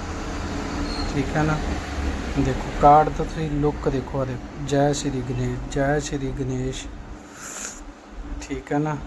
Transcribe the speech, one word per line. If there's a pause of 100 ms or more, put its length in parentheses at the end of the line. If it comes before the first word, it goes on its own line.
(1120)
ਠੀਕ
ਹੈ
ਨਾ। (800)
ਦੇਖੋ (120)
ਕਾਰਡ
ਦਾ
ਤੁਸੀਂ
ਲੁੱਕ
ਦੇਖੋ,
ਆ
ਦੇਖੋ,
ਜੈ
ਸ਼੍ਰੀ
ਗਣੇਸ਼, (120)
ਜੈ
ਸ਼੍ਰੀ
ਗਣੇਸ਼, (1600)
ਠੀਕ
ਹੈ
ਨਾ। (120)